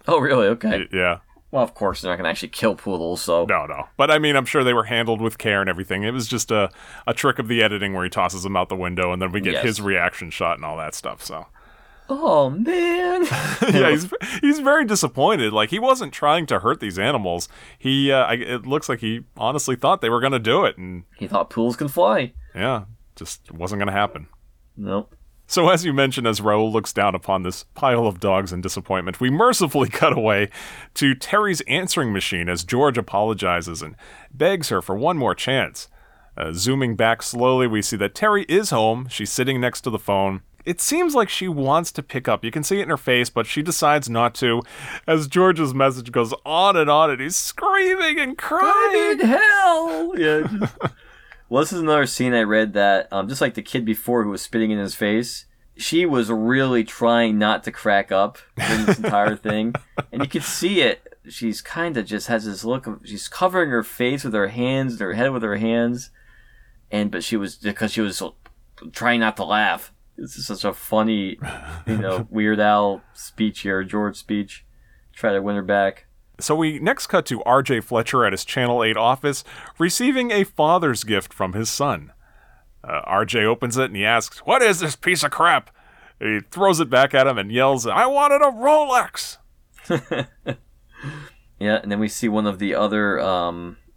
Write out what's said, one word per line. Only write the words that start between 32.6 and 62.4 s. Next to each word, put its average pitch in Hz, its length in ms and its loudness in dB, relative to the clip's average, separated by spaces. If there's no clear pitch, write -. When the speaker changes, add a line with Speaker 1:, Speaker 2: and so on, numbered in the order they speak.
Speaker 2:
George 123 340 2
apologizes 92 840 -2
and 78 140 -12
begs 165 360 0
her 98 120 0
for 95 140 -6
one 156 220 0
more 110 180 0
chance. 127 540 -4
Uh, 80 160 -6
zooming 120 420 -2
back 113 260 2
slowly, 127 460 2
we 107 140 0
see 107 160 -4
that 101 180 -2
Terry 208 320 2
is 196 220 2
home. 117 400 2
She's 107 200 -8
sitting 131 300 -2
next 123 220 -2
to - 80 -4
the 110 100 -4
phone. 98 420 0
It 175 160 -4
seems 320 360 0
like 226 120 4
she - 220 -6
wants 151 440 0
to 143 100 -8
pick - 260 -4
up. 110 160 0
You 113 60 -4
can 151 120 -4
see 196 160 0
it 196 40 -2
in 156 60 -6
her 160 60 0
face, 123 340 2
but 117 180 -2
she - 140 -4
decides 151 480 2
not 117 260 2
to 120 260 0
as 156 220 2
George's 160 460 2
message 131 400 0
goes 117 200 0
on 180 320 4
and 151 120 4
on, 151 200 6
and 127 100 -4
he's 147 160 -6
screaming 370 840 0
and 277 180 -4
crying. 359 340 2
Speaker 1:
"I'm 403 480 2
in 254 80 4
hell!" 330 920 2
Yeah, 156 300 2
just 208 300 -4
Speaker 2:
<laughs> - 160 -6
Speaker 1:
Well, 127 140 4
this 156 100 -4
is 180 80 -4
another 151 240 4
scene 127 280 -2
I 117 100 2
read 107 320 2
that, 101 360 4
um, 98 160 -4
just 135 140 -6
like 135 140 0
the 107 60 -6
kid 120 220 -4
before 113 400 0
who 104 60 -2
was 98 120 -6
spitting 110 300 0
in 107 80 0
his 98 160 -6
face, 113 520 -2
she 170 300 0
was 123 260 2
really 120 540 2
trying 117 520 2
not 107 280 0
to 110 80 -8
crack 101 360 0
up 98 280 0
during 110 300 -2
this 202 140 4
entire 104 360 2
Speaker 2:
<laughs> - 140 -8
Speaker 1:
thing. 107 240 -2
And - 80 -4
you 143 80 -4
could 156 140 -4
see 185 360 0
it. - 380 0
She's 113 340 -6
kinda 165 420 -4
just 101 240 -6
has 110 180 -2